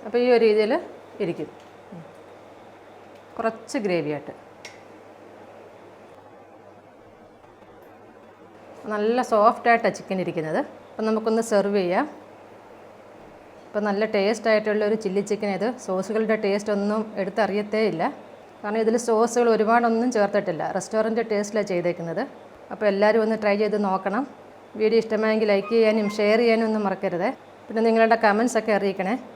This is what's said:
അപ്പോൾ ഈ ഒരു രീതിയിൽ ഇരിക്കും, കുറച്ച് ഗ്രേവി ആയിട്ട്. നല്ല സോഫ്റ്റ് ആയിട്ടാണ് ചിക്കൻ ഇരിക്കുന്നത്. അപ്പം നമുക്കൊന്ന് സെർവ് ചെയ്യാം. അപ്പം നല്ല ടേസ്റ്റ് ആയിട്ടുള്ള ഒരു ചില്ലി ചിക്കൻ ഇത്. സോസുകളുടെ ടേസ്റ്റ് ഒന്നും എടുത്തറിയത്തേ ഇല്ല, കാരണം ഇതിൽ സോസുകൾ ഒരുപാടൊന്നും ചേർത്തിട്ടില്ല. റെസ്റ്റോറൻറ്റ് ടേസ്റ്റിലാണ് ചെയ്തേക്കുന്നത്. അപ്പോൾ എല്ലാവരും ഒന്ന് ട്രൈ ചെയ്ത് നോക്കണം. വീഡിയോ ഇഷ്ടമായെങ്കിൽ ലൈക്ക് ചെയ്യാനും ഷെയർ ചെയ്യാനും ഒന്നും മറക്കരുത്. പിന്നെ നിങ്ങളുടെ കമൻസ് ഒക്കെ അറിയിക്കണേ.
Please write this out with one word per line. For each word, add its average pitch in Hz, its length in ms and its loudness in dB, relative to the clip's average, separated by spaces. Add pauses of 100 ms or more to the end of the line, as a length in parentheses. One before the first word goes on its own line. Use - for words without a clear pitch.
അപ്പോൾ 226 180 -4
ഈ - 20 2 (100)
ഒരു 226 100 6
രീതിയിൽ 214 260 4 (520)
ഇരിക്കും, 170 240 -6 (1900)
കുറച്ച് 226 500 -6
ഗ്രേവി 170 300 -2
ആയിട്ട്. 143 180 -12 (4000)
നല്ല 220 280 2 (100)
സോഫ്റ്റ് 226 400 4
ആയിട്ടാണ് 226 260 2
ചിക്കൻ 190 260 -6
ഇരിക്കുന്നത്. 160 360 -4 (300)
അപ്പം 226 180 -6
നമുക്കൊന്ന് 220 440 0
സെർവ് 202 300 2
ചെയ്യാം. 185 240 0 (1600)
അപ്പം 208 240 -4
നല്ല 202 140 0 (120)
ടേസ്റ്റ് 220 360 0
ആയിട്ടുള്ള 214 380 0
ഒരു 220 140 0
ചില്ലി 196 280 -2
ചിക്കൻ 208 260 -2
ഇത്. 196 100 -2 (180)
സോസുകളുടെ 214 600 -2
ടേസ്റ്റ് 208 300 0
ഒന്നും 208 260 -2 (220)
എടുത്തറിയത്തേ 208 580 -2 (100)
ഇല്ല, 160 120 -4 (580)
കാരണം 214 240 -4
ഇതിൽ 220 100 2 (120)
സോസുകൾ 233 480 2
ഒരുപാടൊന്നും 226 640 2
ചേർത്തിട്ടില്ല. 196 460 0 (140)
റെസ്റ്റോറൻറ്റ് 220 560 -2
ടേസ്റ്റിലാണ് 208 400 -2
ചെയ്തേക്കുന്നത്. 170 500 -4 (500)
അപ്പോൾ 214 200 -2
എല്ലാവരും 214 320 4
ഒന്ന് 220 180 0
ട്രൈ 202 200 2
ചെയ്ത് 208 160 0 (100)
നോക്കണം. 196 360 -2 (560)
വീഡിയോ 220 240 4
ഇഷ്ടമായെങ്കിൽ 220 480 0
ലൈക്ക് 196 220 0
ചെയ്യാനും 220 340 4 (100)
ഷെയർ 214 240 4
ചെയ്യാനും 226 260 2
ഒന്നും 214 200 0
മറക്കരുത്. 185 400 -2 (380)
പിന്നെ 220 220 -2
നിങ്ങളുടെ 226 340 4
കമൻസ് 226 380 2
ഒക്കെ 220 180 0
അറിയിക്കണേ. 196 380 -2 (180)